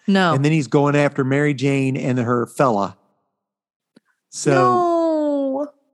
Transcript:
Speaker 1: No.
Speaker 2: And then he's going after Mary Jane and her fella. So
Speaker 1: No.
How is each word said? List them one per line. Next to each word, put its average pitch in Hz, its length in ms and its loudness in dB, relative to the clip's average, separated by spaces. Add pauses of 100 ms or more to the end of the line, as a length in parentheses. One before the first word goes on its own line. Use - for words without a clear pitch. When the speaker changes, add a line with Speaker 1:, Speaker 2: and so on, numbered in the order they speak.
Speaker 1:
No. 190 260 2
Speaker 2:
And 143 120 0
then 151 80 2
he's 147 160 0
going 143 280 2
after 143 280 0
Mary 143 280 0
Jane 135 440 -2
and 135 220 -4
her 120 280 -2
fella. 101 500 -2 (1300)
So - 220 -2
Speaker 1:
No. 311 1120 0 (280)